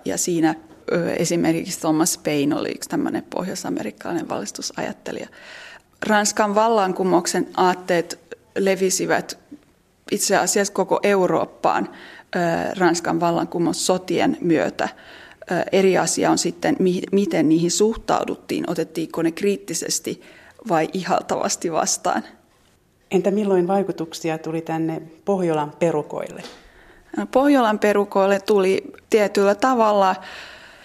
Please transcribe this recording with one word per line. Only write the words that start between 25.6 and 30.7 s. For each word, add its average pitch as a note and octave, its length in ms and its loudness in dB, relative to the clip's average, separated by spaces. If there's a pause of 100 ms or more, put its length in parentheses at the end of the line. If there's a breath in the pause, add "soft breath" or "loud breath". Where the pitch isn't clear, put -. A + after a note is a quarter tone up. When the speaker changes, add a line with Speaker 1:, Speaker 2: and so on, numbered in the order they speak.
Speaker 2:
perukoille? - 640 -2 (760 loud breath)
Speaker 1:
No, G3+ 80 -2
Pohjolan B3+ 540 4
perukoille G3+ 600 2
tuli F#3+ 440 2 (260)
tietyllä G3+ 460 4
tavalla G#3 600 4 (680 loud breath)